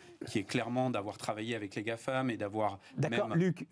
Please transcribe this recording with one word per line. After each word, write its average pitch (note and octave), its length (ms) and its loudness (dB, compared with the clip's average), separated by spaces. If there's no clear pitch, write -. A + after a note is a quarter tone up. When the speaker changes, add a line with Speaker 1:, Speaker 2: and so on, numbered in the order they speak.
Speaker 1:
qui - 100 -2
est G2 60 2
clairement B2 480 2
d'avoir G#2 260 -2
travaillé A2+ 380 -2
avec G#2 180 -6
les A#2 80 -2
gafam B2+ 480 0
et G#2+ 80 0
d'avoir G2+ 420 0
Speaker 2:
D'accord, C#3 320 2
Speaker 1:
même E3 100 4
Speaker 2:
Luc, F3+ 320 2